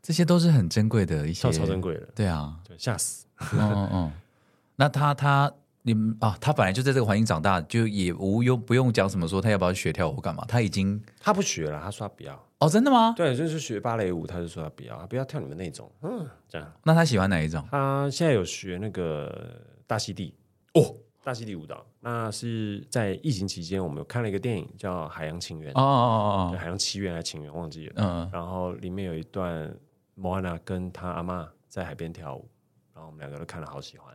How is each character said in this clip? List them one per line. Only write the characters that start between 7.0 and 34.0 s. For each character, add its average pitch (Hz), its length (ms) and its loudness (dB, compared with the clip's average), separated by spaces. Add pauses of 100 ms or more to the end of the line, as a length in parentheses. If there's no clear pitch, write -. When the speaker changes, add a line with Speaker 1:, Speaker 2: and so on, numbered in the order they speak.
Speaker 1:
环 104 120 4
境 110 80 6
长 110 160 2
大， 95 200 4
就 113 240 2
也 98 280 0
无 98 280 2
用， 123 200 4
不 110 120 0
用 127 200 4
讲 98 160 4
什 95 100 -2
么 82 80 0
说 95 140 0
他 110 80 2
要 104 80 4
不 92 80 2
要 90 80 2
学 90 180 -2
跳 - 180 0
舞 135 120 -6
干 160 120 -4
嘛， - 140 -8
他 120 140 2
已 104 80 2
经 101 340 0 (160)
Speaker 2:
他 208 140 2
不 196 80 2
学 78 280 -2
了， 76 120 -6
他 92 100 -8
说 104 160 -8
他 - 80 -12
不 - 80 -20
要。 71 240 -16 (120)
Speaker 1:
哦， 156 100 6
真 208 120 4
的 277 80 4
吗？ 233 280 6
Speaker 2:
对， 147 180 2
就 151 120 -2
是 160 120 -2
学 120 200 -6
芭 117 180 -2
蕾 95 140 0
舞， 82 140 -4
他 90 120 -8
就 85 100 -6
说 82 160 -8
他 78 60 -6
不 - 140 -18
要， 57 140 -12
他 82 100 -14
不 117 100 -8
要 131 80 -4
跳 147 140 -10
你 76 80 -10
们 71 100 -12
那 - 120 -8
种， - 220 -16 (120)
嗯， 196 220 -8 (220)
这 - 100 -12
样。 76 140 -12 (120)
Speaker 1:
那 160 100 6
他 165 100 6
喜 123 160 4
欢 95 100 4
哪 85 120 2
一 78 80 0
种？ 82 220 -6
Speaker 2:
他 139 380 0
现 151 160 -2
在 156 60 6
有 98 140 4
学 90 340 -8
那 107 120 -4
个 78 680 -6 (280)
大 113 100 0
溪 104 160 -4
地。 85 220 -8 (400)
Speaker 1:
哦。 - 200 6 (280)
Speaker 2:
大 131 100 -4
溪 113 100 -8
地 107 120 -8
舞 76 100 -12
蹈， - 180 -14 (160)
那 117 300 -4
是 107 580 -6
在 101 360 -2
疫 156 80 0
情 98 160 -2
期 90 160 -6
间， 92 200 -2
我 85 60 -2
们 71 80 -6
有 73 60 -8
看 - 180 -4
了 110 80 -2
一 - 20 -4
个 98 60 -2
电 117 180 -2
影 82 220 -6
叫 90 300 -6
《海 78 180 -10
洋 80 140 -6
情 82 200 -10
缘》。 73 160 -12
Speaker 1:
哦， 127 60 4
哦， - 20 6
哦， 113 640 2
哦。 - 40 -2
Speaker 2:
对， 90 100 -6
《海 85 60 -6
洋 90 100 -6
奇 - 220 -4
缘》 95 160 -4
还 82 40 -6
是 82 40 -8
《情 78 180 -8
缘》 73 120 -14
忘 82 160 -8
记 78 180 -14
了。 - 100 -16
Speaker 1:
嗯。 87 340 -2
Speaker 2:
然 87 160 -8
后 90 260 -4
里 90 180 -10
面 95 160 -6
有 80 100 -6
一 80 60 -8
段 82 520 -6 (400)
Moana 92 480 -4
跟 90 280 -6
他 90 180 -10
阿 85 140 -6
嬷 87 240 -6 (200)
在 - 160 -10
海 76 120 -10
边 82 180 -10
跳 78 220 -12
舞， 62 120 -18 (460)
然 80 80 -20
后 80 60 -20
我 78 40 -20
们 76 80 -20
两 71 120 -14
个 71 80 -14
都 80 40 -10
看 - 160 -14
了 76 80 -12
好 69 140 -14
喜 - 160 -18
欢 - 180 -20